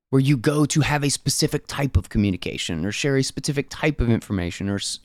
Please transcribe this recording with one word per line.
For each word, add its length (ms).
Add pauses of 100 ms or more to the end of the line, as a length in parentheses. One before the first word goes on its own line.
(120)
where 100
you 160
go 280
to 160
have 220
a 60
specific 560
type 320
of 120
communication 760
or 60
share 260
a 60
specific 480
type 280
of 120
information 580
or 60
s-, 280